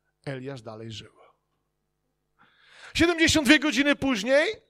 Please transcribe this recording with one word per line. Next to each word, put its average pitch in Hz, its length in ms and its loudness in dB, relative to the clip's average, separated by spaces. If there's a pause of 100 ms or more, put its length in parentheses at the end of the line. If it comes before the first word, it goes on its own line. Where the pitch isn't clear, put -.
(240)
Eliasz 131 380 -10
dalej 113 300 -14
żył. - 300 -18 (1700)
Siedemdziesiąt 320 520 2
dwie 294 120 6
godziny 285 380 0
później 269 560 0 (180)